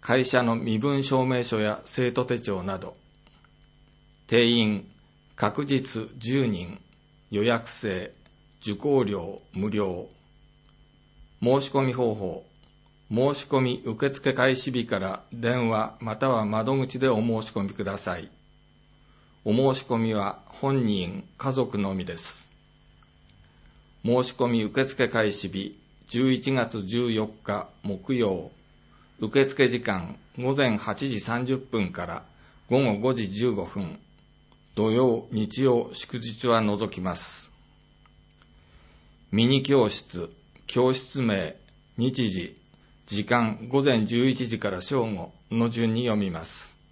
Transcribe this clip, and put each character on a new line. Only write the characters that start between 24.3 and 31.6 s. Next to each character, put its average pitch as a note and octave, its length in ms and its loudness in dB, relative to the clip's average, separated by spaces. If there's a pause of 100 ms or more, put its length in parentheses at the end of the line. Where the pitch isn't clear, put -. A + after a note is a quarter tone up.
込 B2 140 0
み A#2 160 2
受 C3 220 0
付 C3 220 0
開 A2 240 2
始 F#2+ 180 -6
日、 F#2+ 280 -6 (320)
十 C3 240 4
一 B2+ 200 -2
月 A#2 340 -2
十 A#2 240 0
四 G#2+ 160 0
日 - 420 -6 (140)
木 G2+ 320 -4
曜、 F#2 340 0 (720)
受 C3+ 260 4
付 C3+ 240 2
時 A#2+ 100 0
間 F#2 380 -4 (220)
午 C3 160 0
前 B2+ 220 2
八 A2 300 -4
時 A2+ 120 -2
三 A#2+ 260 -2
十 C3 140 0
分 A2 320 -4